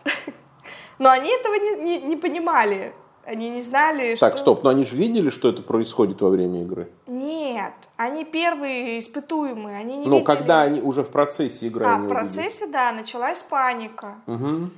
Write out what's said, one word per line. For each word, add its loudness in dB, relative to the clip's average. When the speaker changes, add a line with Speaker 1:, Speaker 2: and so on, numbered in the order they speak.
Speaker 1:
<laughs> -12
Но 8
они 4
этого 2
не, 0
не, -2
не -2
понимали. 0
Они -8
не -8
знали, 2
Speaker 2:
Так, 4
Speaker 1:
что -4
Speaker 2:
стоп, 6
но 6
они 4
же -6
видели, 2
что 2
это 0
происходит 0
во 4
время 2
игры? -8
Speaker 1:
Нет, -6
они -4
первые -2
испытуемые, -6
они -8
не -6
Speaker 2:
Ну, 6
Speaker 1:
видели. 2
Speaker 2:
когда 4
они 2
уже -2
в -10
процессе -2
игры, -2
Speaker 1:
А, 4
Speaker 2:
они -2
Speaker 1:
в -2
Speaker 2:
увидели. -2
Speaker 1:
процессе, -6
да, -2
началась -6
паника. -4
Speaker 2:
Мгм. -4